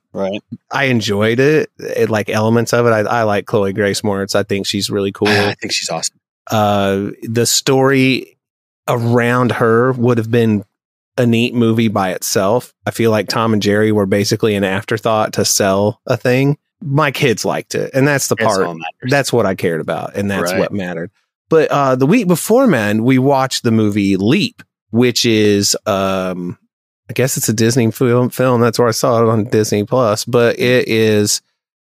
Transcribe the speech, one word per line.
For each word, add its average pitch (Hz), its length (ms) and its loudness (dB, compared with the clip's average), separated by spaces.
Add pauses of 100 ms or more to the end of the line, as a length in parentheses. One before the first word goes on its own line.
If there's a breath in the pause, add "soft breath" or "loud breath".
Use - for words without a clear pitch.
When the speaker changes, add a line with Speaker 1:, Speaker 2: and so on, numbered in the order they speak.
(140)
Speaker 1:
Right. 98 280 -6 (300)
Speaker 2:
I 135 140 -2
enjoyed 110 540 0
it, 151 380 2
it, - 320 -2
like, 107 200 -2
elements 113 440 0
of 120 140 2
it. - 20 4
I, 110 120 2
I 113 220 0
like 104 220 0
Chloe 98 280 0
Grace 101 280 0
Moretz. 98 340 -2
I 101 80 0
think 98 220 -4
she's 98 240 -4
really 101 220 -2
cool. 104 160 -2
Speaker 1:
<sighs> - 0 -
I 101 280 0
think - 160 -10
she's - 180 -6
awesome. - 300 -8 (300)
Speaker 2:
Uh, 101 640 0 (120)
the 117 220 -2
story 131 920 2 (500)
around 120 640 2
her 120 400 2
would 120 240 0
have 110 140 -4
been 113 320 2 (540)
a 123 80 2
neat 117 280 2
movie 113 340 2
by 98 240 -2
itself. 107 640 -2 (120)
I 104 60 -4
feel 113 200 0
like 107 160 0
Tom 113 260 0
and 104 80 0
Jerry 104 300 2
were 104 140 2
basically 104 500 0
an 98 80 -2
afterthought 107 680 -2
to 104 120 -2
sell 101 640 0
a 127 100 0
thing. 135 400 0 (240)
My 143 300 0
kids 120 320 0
liked 85 320 -6
it, 104 180 -6
and 135 140 2
that's 143 200 0
the 120 80 0
Speaker 1:
That's 110 200 -2
Speaker 2:
part. 95 100 0
Speaker 1:
all 85 80 -6
that 82 60 -14
matters. 82 320 -8
Speaker 2:
That's 139 220 0
what 113 120 2
I 95 100 0
cared 82 260 -2
about, 80 340 -6
and 101 160 -4
that's 87 200 -2
Speaker 1:
Right. 95 80 -2
Speaker 2:
what 87 140 -2
mattered. 90 380 -8 (380)
But, 160 220 2
uh, 135 240 2
the 131 100 2
week 196 220 2
before, 214 400 2
man, 110 360 0
we 131 160 4
watched 135 440 0
the 120 80 2
movie 104 460 2
Leap, 120 440 0 (300)
which 120 340 2
is, 104 500 2 (100)
um, 95 720 -4 (520)
I 120 40 -12
guess 127 240 -2
it's - 120 -4
a 113 40 2
Disney 113 360 2
film, 123 400 0
film. 127 320 0
That's 117 160 0
where 120 100 2
I 110 40 2
saw 117 320 0
it 113 60 2
on 110 160 0
Disney 107 400 0
Plus. 113 400 0
But 117 340 0
it 123 300 2
is, 107 520 2 (440)